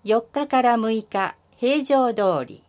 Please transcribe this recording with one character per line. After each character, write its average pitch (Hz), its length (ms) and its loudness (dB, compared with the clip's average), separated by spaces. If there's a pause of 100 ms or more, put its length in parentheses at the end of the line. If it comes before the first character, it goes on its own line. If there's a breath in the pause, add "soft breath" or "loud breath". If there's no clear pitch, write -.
四 220 200 0
日 285 260 -6
か 262 140 2
ら 240 140 4
六 220 140 -2
日、 208 460 -4 (200)
平 277 280 0
常 262 280 2
通 185 320 0
り。 - 240 -18